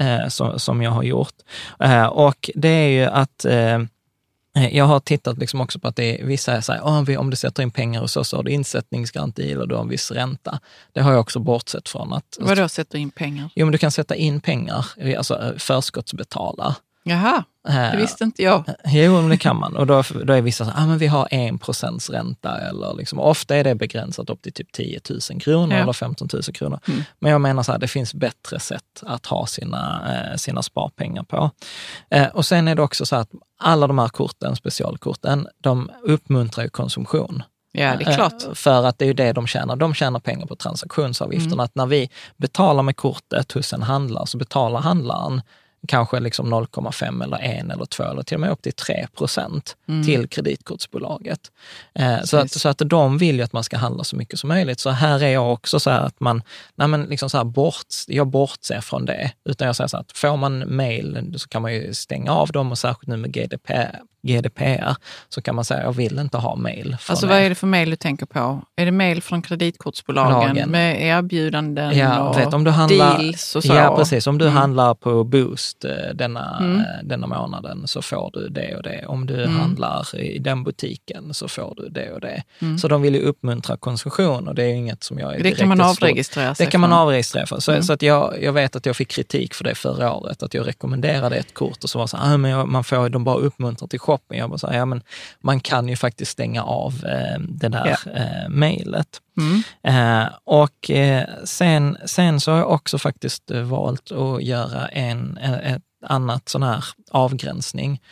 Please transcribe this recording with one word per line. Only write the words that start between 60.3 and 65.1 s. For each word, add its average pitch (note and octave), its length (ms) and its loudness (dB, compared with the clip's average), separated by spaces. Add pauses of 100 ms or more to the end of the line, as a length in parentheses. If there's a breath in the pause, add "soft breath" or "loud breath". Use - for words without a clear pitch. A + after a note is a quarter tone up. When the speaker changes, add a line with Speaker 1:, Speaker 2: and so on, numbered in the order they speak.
Speaker 1:
man C3+ 400 -2
mail C3 640 -4
så - 100 -12
kan A2+ 140 -6
man A2+ 120 -4
ju A2 200 -6
stänga C3+ 380 -6
av D3+ 160 2
dem C#3 220 -2
och B2 80 -4
särskilt B2 300 -4
nu A#2+ 80 -4
med A#2+ 160 -6
G A#2+ 180 -4
D - 160 -8
P, - 200 -2 (360)
G B2 180 0
D A#2 100 -4
P - 140 -4 (180)
R C3 140 -2 (320 loud breath)